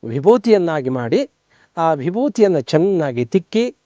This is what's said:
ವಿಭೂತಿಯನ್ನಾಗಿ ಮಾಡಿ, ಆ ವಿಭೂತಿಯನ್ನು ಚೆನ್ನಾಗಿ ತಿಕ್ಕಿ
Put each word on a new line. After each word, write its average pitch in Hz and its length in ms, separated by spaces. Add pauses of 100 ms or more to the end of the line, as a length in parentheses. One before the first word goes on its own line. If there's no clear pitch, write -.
ವಿಭೂತಿಯನ್ನಾಗಿ 165 840
ಮಾಡಿ, 127 400 (480)
ಆ 165 160
ವಿಭೂತಿಯನ್ನು 190 680
ಚೆನ್ನಾಗಿ 156 640
ತಿಕ್ಕಿ 220 500 (100)